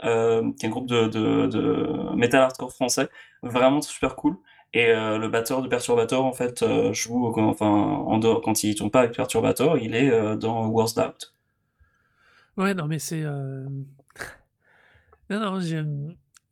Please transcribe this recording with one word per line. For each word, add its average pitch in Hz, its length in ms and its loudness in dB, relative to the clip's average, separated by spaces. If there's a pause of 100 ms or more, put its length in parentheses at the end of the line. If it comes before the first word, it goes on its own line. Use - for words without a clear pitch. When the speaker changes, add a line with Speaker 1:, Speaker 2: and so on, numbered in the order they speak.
Speaker 1:
euh, 113 500 2
qui - 120 -8
est 110 40 -2
un - 20 -4
groupe 123 160 -6
de, 117 200 4
de, 107 400 2
de - 680 -2
metal 120 280 4
hardcore 131 280 -2
français, 131 380 -2 (320)
vraiment 127 400 2
super - 340 -4
cool. 156 220 -2 (360)
Et, 117 160 4
euh, 110 280 2
le 113 100 -2
batteur 123 360 -2
de 127 40 -6
Perturbator, 123 560 2
en 131 80 0
fait, 123 300 -4
euh, 101 320 2
joue, 120 340 -2
euh, 110 140 0
enfin, 107 240 2
en 104 540 2
dehors, 110 220 4
quand - 220 -2
il 107 120 0
tourne 104 160 -4
pas 131 100 6
avec 117 140 0
Perturbator, 131 640 0
il 110 160 -4
est, 131 160 4
euh, 110 240 2
dans 113 320 -2
Worst 113 300 0
Doubt. - 360 -4 (1200)
Speaker 2:
Ouais, 196 200 0
non, 170 100 -4
mais 151 140 -2
c'est, 156 240 -6
euh, 135 420 -8
<laughs> - 1700 -16
non, 202 80 -2
non, 190 200 -2
j'aime, 156 560 -4 (360)